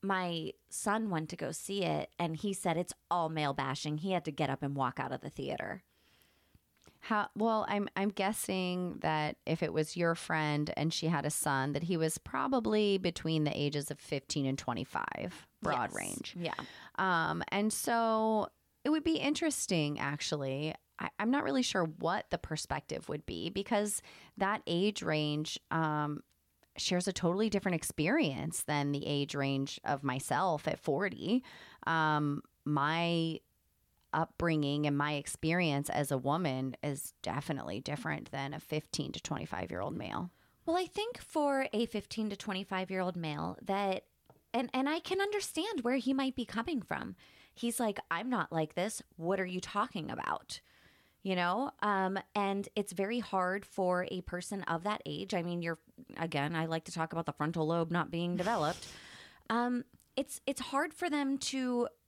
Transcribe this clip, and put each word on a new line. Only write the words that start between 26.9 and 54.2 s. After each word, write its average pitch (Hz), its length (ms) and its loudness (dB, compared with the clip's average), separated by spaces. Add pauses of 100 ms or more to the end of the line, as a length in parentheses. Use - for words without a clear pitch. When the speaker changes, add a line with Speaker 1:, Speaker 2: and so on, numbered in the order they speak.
Speaker 2:
a 190 60 0
totally 190 360 4
different 190 260 2
experience 160 880 0
than 143 280 2
the 143 140 -2
age 143 300 0
range 135 500 0
of 139 180 0
myself 139 640 0
at - 120 -2
forty. 180 640 0 (420)
Um, 151 560 2 (240)
my 165 760 2 (760)
upbringing 151 760 2
and 143 100 2
my 147 180 2
experience 156 760 2
as 143 200 0
a 139 80 2
woman 135 640 0
is 143 400 -4
definitely 131 600 -4
different 147 500 -4
than 139 220 -4
a 151 60 -8
fifteen - 520 -4
to - 100 -8
twenty-five-year-old - 760 -4
male. - 360 -6 (340)
Speaker 1:
Well, 330 120 0
I 370 80 0
think 440 360 -6
for 277 520 0
a 226 120 2
fifteen 214 440 -4
to 196 80 -6
twenty-five-year-old 185 800 -2
male 165 460 -2
that, 196 420 0 (480)
and, 254 200 0
and 262 160 2
I 320 100 0
can 381 220 -2
understand 403 600 0
where 240 160 2
he 262 160 2
might 269 220 0
be 240 100 -2
coming 233 360 -2
from. - 340 -6 (380)
He's - 260 -2
like, 214 200 2 (120)
"I'm 185 180 -2
not 214 240 0
like 156 220 2
this. 196 260 -2 (160)
What 180 220 0
are 185 60 2
you 180 160 -4
talking 202 500 -2
about?" - 480 -6 (640)
You 190 120 0
know? 185 360 2 (100)
Um, 190 380 2 (160)
and 202 400 0
it's 202 180 -2
very 196 260 0
hard 190 460 0
for 180 460 2
a 180 100 -4